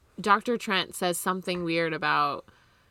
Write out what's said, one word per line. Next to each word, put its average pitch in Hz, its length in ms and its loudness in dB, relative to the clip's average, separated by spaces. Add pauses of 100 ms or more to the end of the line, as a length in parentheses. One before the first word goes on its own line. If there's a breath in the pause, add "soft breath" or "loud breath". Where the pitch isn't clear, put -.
(200)
Doctor 214 380 2
Trent 190 360 -2
says 175 240 0
something 180 460 -2
weird 165 280 0
about 147 520 0 (460 soft breath)